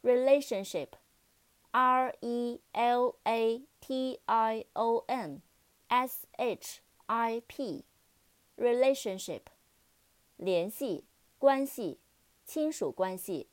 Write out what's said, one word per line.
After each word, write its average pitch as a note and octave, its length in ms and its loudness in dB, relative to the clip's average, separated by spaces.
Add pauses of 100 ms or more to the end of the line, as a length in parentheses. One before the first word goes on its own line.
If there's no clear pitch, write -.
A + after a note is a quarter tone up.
Relationship，R B3+ 2250 0
E A#3+ 400 -4 (120)
L A#3+ 520 2
A A3+ 420 0 (140)
T C4 460 -4
I A3 380 2 (100)
O A#3 340 0
N G3+ 340 -6 (460)
S B3+ 400 -2 (100)
H - 440 -4 (240)
I A3+ 420 -2
P，relationship， - 2000 -2 (920)
联 F#3 340 0
系， A3+ 340 -6 (340)
关 C4+ 280 4
系， G3+ 320 -8 (460)
亲 D#4 260 -2
属 D#3+ 220 -4
关 F#3 260 -4
系。 E3+ 340 -8